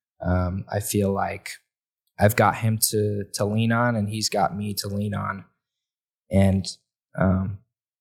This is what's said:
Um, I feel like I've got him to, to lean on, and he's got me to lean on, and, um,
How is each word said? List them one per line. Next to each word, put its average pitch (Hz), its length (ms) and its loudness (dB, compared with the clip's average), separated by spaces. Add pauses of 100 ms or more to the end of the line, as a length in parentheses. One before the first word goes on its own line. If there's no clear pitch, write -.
(260)
Um, 90 460 0
I 104 80 -2
feel 101 340 0
like 95 380 -6 (680)
I've 107 160 6
got 104 220 4
him 110 220 0 (100)
to, 104 440 0
to 104 120 0
lean 113 260 0
on, 120 240 2
and 101 140 -2
he's 107 200 -4
got 101 280 0
me 104 180 -4
to - 120 -8
lean 101 260 -4
on, 101 320 -6 (840)
and, 196 340 4 (540)
um, 95 400 0 (420)